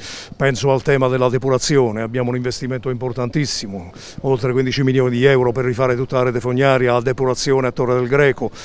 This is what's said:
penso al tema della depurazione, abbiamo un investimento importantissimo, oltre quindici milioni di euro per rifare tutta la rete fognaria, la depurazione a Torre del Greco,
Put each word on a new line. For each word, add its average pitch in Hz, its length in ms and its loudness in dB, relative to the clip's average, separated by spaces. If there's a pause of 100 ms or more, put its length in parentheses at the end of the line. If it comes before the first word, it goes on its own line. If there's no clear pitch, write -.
(360)
penso 135 360 0
al 131 100 0
tema 135 240 2
della 127 220 2
depurazione, 127 720 0
abbiamo 120 300 -4
un 123 60 -2
investimento 127 540 -6
importantissimo, 120 1040 -4 (300)
oltre 131 280 0
quindici 127 320 0
milioni 131 280 2
di 123 140 0
euro 127 280 4
per 127 120 -2
rifare 127 300 0
tutta 131 220 -4
la 127 80 2
rete 120 160 0
fognaria, 127 540 2
la 123 80 0
depurazione 131 640 0
a 117 40 -4
Torre 127 220 0
del 123 140 0
Greco, 135 420 2 (140)